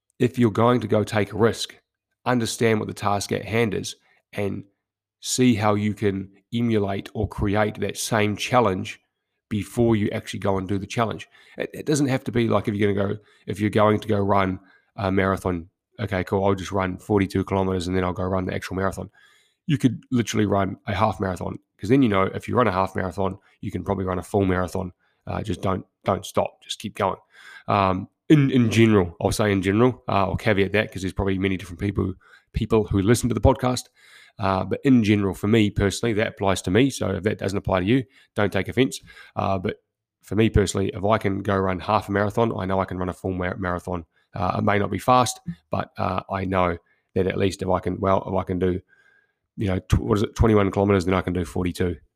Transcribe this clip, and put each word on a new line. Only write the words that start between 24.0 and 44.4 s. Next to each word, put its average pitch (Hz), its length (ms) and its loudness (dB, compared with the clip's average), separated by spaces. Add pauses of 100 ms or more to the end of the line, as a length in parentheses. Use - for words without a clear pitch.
run 92 140 -2
a 87 40 -8
full 98 220 2
marathon. 92 460 -2 (340)
Uh, 92 160 -6
just 98 200 -6
don't, 95 240 -2 (200)
don't 92 200 0
stop, - 380 -4
just - 160 -10
keep 101 160 -12
going. 95 220 -2 (500)
Um, 95 400 0 (220)
in, 143 220 6
in 120 200 4
general, 104 500 4
I'll 101 100 2
say 104 200 0
in 98 100 2
general, 110 460 2
uh, 98 220 2
I'll 90 80 -4
caveat 98 340 2
that 107 200 0
'cause 92 100 -10
there's 92 120 -4
probably 98 240 -2
many 95 200 0
different 90 220 -14
people, 98 340 -2 (400)
people 107 320 2
who 98 160 2
listen 110 280 2
to 113 60 -2
the 110 60 -2
podcast. 123 420 2 (560)
Uh, 95 240 0
but 98 200 -6
in 127 200 6
general, 101 300 2
for 101 140 -4
me 107 220 4
personally, 104 440 0
that 104 140 0
applies 98 340 0
to 92 100 -2
me. 123 200 4
So 98 180 -4
if 95 140 -4
that 104 160 0
doesn't 98 180 -4
apply 95 220 0
to 90 60 -2
you, 123 180 2 (320)
don't 104 180 0
take 95 140 -2
offense. 131 340 0 (340)
Uh, 98 220 0
but 95 240 -6 (400)
for - 140 -10
me 110 140 4
personally, 101 440 0
if 95 100 -8
I 107 140 2
can 98 240 -2
go 98 160 0
run 95 220 0
half 104 280 0
a 101 40 -6
marathon, 104 440 0
I 101 100 -4
know 95 140 0
I 92 60 0
can 90 140 -8
run 92 100 -2
a 90 40 -6
full 95 200 -6
mar-, 90 240 -4
marathon. 90 480 -6 (300)
Uh, 92 240 -2